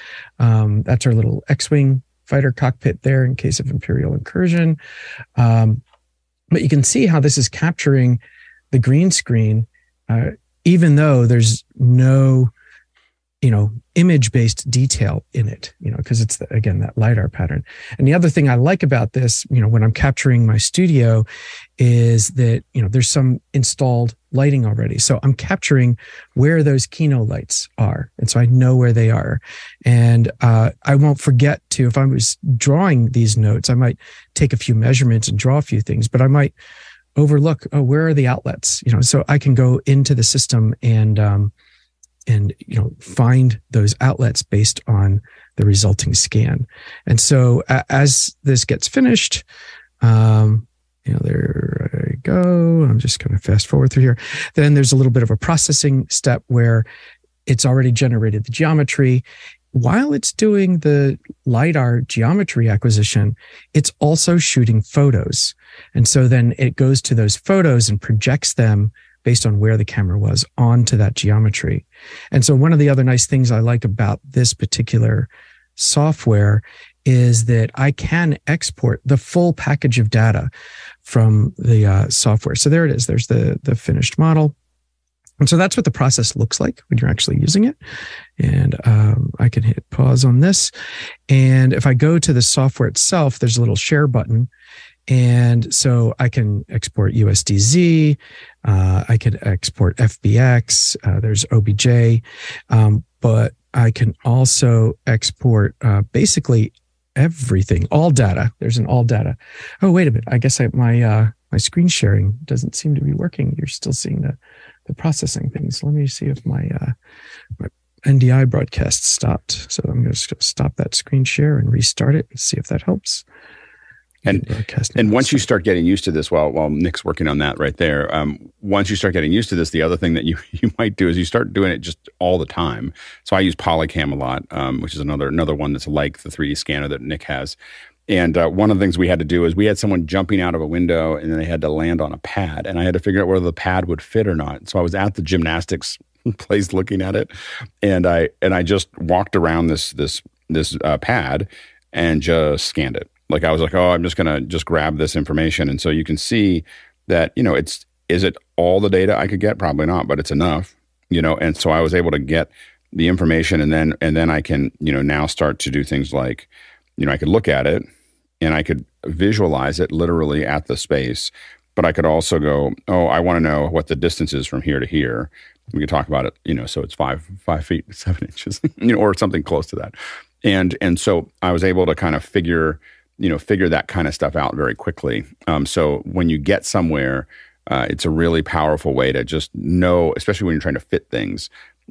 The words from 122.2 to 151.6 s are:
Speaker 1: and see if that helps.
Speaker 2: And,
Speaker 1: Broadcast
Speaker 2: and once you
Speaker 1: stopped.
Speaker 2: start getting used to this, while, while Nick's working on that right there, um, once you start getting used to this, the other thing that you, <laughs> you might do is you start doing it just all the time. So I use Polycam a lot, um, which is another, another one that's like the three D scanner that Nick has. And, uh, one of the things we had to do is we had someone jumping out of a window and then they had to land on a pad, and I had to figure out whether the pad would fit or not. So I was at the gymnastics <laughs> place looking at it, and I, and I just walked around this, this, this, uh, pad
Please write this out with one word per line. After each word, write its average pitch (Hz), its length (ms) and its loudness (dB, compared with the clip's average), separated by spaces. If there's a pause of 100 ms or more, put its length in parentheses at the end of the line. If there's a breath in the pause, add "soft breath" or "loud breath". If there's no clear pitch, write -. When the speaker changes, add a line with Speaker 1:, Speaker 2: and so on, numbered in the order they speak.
Speaker 1:
and 120 100 -14
see - 160 -4
if 147 120 -6
that - 160 -4
helps. - 420 -4 (1000 loud breath)
Speaker 2:
And, 98 200 0
Speaker 1:
Broadcast - 500 -6
Speaker 2:
and 107 160 2
once 127 200 0
you 139 60 2
Speaker 1:
stopped. - 100 -4
Speaker 2:
start 95 160 0
getting 90 200 2
used 95 200 2
to 95 60 -2
this, 78 200 -2
while, 76 200 0
while 76 200 -2
Nick's 80 340 -2
working 80 240 -4
on 71 100 -2
that 73 200 -2
right 71 180 -4
there, 73 380 -2
um, 73 360 -6 (120)
once 98 260 0
you 101 80 -4
start 92 160 -2
getting 80 200 0
used 110 180 -2
to 98 40 -4
this, 85 140 -2
the 80 140 -2
other 82 160 0
thing 82 160 -2
that 69 100 -4
you, 80 200 -4
<laughs> - 60 -20
you 104 280 -2
might 107 180 -4
do 90 140 0
is 87 80 -2
you 87 80 -2
start - 260 -4
doing 95 180 0
it - 120 -6
just - 260 -14 (120)
all 90 180 0
the 71 80 -6
time. 65 480 -8 (300 loud breath)
So 98 120 -2
I 95 40 0
use 92 140 0
Polycam 80 580 -4
a 69 40 -6
lot, 65 340 -6
um, 65 300 -6
which - 140 -10
is 76 60 -10
another, 71 280 -6
another 78 260 -2
one 71 200 -6
that's 67 120 -10
like 73 340 -4
the - 100 -16
three 78 180 -6
D 71 60 -4
scanner 71 340 -8
that 69 140 -8
Nick 76 220 -10
has. 67 340 -10 (500 loud breath)
And, 87 300 0
uh, 82 100 2
one 98 220 0
of 98 80 2
the 95 40 0
things 87 140 0
we 87 120 0
had 87 100 0
to 82 80 -4
do 85 180 0
is 82 100 0
we 104 120 0
had 104 100 0
someone 92 300 -2
jumping 95 340 -2
out 87 140 -4
of 80 80 -4
a 78 40 -6
window 82 500 -2
and 78 140 -8
then 80 80 -4
they 78 60 -4
had 82 160 -4
to 78 80 -4
land 80 320 -2
on 76 140 -6
a 76 40 -12
pad, 78 480 -8
and 87 140 -6
I 87 40 -2
had 90 100 0
to 90 60 -2
figure 98 200 -2
out 90 80 -2
whether 92 160 0
the 85 80 -2
pad 92 360 -4
would 78 120 -6
fit 110 260 -2
or 92 80 -2
not. 71 360 -8
So 98 80 -2
I 87 40 0
was 87 120 -2
at 98 220 -2
the 95 60 -6
gymnastics 82 760 -4 (200)
<laughs> 110 200 -6
place 101 340 -4
looking 95 300 -4
at 92 120 -6
it, - 160 -4 (520 loud breath)
and 92 240 2
I, 85 240 0 (100)
and 92 140 0
I 90 80 0
just 92 340 -2
walked 90 400 -2
around 82 300 0
this, - 260 -4
this, - 300 -8 (260)
this, 80 340 -4
uh, 76 140 -2
pad 73 500 -4 (460 loud breath)